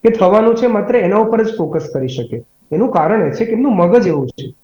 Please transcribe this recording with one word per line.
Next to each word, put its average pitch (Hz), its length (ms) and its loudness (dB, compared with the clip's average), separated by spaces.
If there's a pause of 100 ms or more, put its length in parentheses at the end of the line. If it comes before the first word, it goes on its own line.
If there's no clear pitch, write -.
કે 226 60 4
થવાનું 220 460 4
છે, 240 120 0
માત્ર 214 280 0
એના 196 220 2
ઉપર 220 260 0
જ 220 140 -4
ફોકસ 156 360 -4
કરી 131 140 -4
શકે. 123 360 -8 (280)
એનું 202 200 0
કારણ 175 360 0
એ 135 40 -2
છે - 140 -4
કે 226 60 -6
એમનું 240 240 0
મગજ 185 320 4
એવું 143 200 -2
છે 127 260 -12 (100)